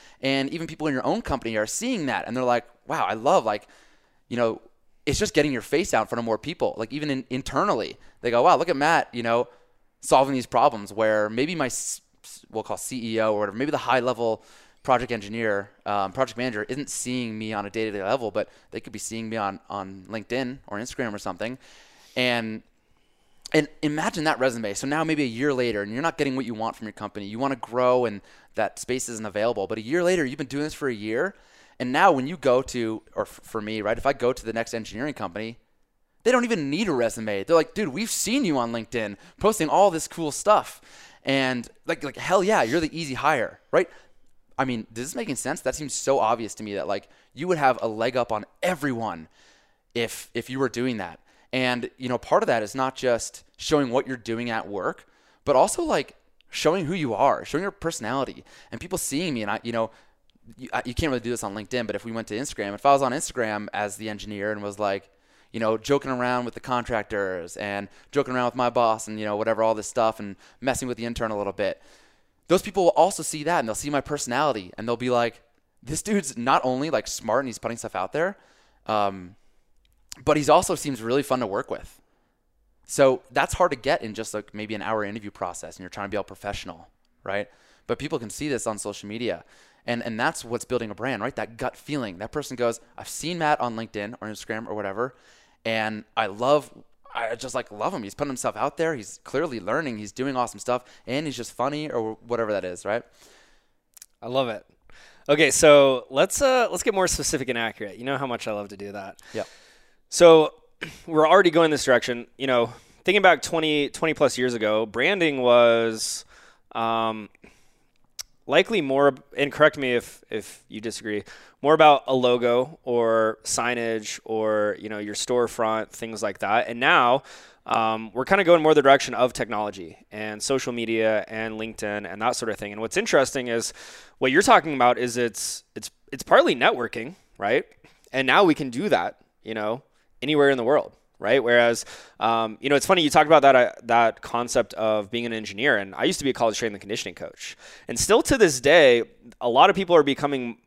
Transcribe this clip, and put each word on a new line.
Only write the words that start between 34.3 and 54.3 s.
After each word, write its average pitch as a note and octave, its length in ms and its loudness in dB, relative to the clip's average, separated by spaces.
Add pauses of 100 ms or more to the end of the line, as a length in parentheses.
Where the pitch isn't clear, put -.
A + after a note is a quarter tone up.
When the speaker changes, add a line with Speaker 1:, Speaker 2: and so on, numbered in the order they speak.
Speaker 1:
to - 120 -16
the A2 80 -6
next A2+ 200 -6
engineering A#2 400 -8
company, A2 460 -10 (640)
they A3+ 80 4
don't B3 120 4
even G3+ 260 -2
need F#3 180 -2
a F3+ 40 2
resume. A2 520 -2
They're D#3+ 120 2
like, D#3+ 180 2
"Dude, G3 160 -2
we've F#3+ 220 -6
seen C4 320 -2
you D#3 140 0
on A#2 160 -2
LinkedIn A2 440 -6 (220)
posting F#3+ 300 2
all F#3 220 6
this D#3+ 180 -4
cool D#3+ 220 -6
stuff." - 500 2 (420)
And C3 460 0 (160)
like, E3 180 -6
like, C#3 140 -8
hell E3+ 260 2
yeah, F#3+ 200 2
you're B2+ 180 0
the D3+ 160 -4
easy D3+ 160 -6
hire, A#2+ 480 -2 (100)
right? A2 180 2 (680)
I C3 80 0
mean, A#2+ 280 -4
does A#2 120 -8
this D3 100 -10
make A#3 140 -8
any C3+ 60 -6
sense? - 260 -6
That C3 140 -4
seems D3 200 -10
so C3+ 240 0
obvious A2+ 360 -2
to - 80 -14
me G#2 120 -8
that, D#2+ 120 -6
like, G2+ 220 -6 (240)
you D3+ 140 -10
would F3+ 100 0
have C3 240 2
a A2+ 60 0
leg A2+ 280 -2
up A#2+ 160 -2
on G#2+ 140 -4 (160)
everyone A2+ 640 -4 (680)
if, A#2 400 -6
if A#2 120 -6
you C3 120 -6
were C3+ 100 2
doing A#2 280 -2
that. E2+ 220 -10 (320)
And, B2 460 -2
you B2+ 100 -8
know, B2 120 -2
part - 240 2
of F3+ 40 -2
that A#2+ 140 2
is G#2 140 -8
not C3 200 -2
just - 500 -2 (120)
showing C#3+ 320 0
what B2 180 -2
you're C3 80 -8
doing A#2 360 -6